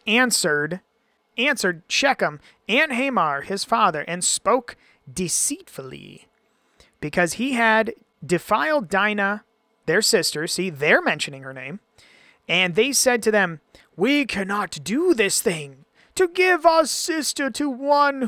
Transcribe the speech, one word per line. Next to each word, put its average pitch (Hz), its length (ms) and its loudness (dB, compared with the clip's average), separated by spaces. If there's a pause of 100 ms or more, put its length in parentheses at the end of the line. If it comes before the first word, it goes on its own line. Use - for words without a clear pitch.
answered, 185 760 0 (560)
answered 208 500 -2
Shechem 185 520 0 (280)
and 285 240 2
Hamor 214 500 0
his 196 220 -6
father, 190 440 2
and 175 160 -6
spoke - 520 0 (360)
deceitfully, - 1160 -6 (720)
because 165 340 0
he 262 200 -4
had 220 400 2 (320)
defiled 226 640 0
Dinah, 202 560 0 (400)
their 175 160 2
sister." 170 460 0
See, 185 220 -4
they're 160 320 2
mentioning 147 420 -4
her 135 100 -14
name. 135 260 -12 (680)
And 180 280 2
they 254 160 2
said 247 320 2
to 214 80 2
them, 185 300 2 (340)
'We 269 300 2
cannot 196 580 -6
do 311 300 2
this 214 280 0
thing, 147 440 -4 (300)
to 370 120 2
give 349 380 2
our 320 200 6
sister 294 680 -4
to 294 180 -4
one 277 580 2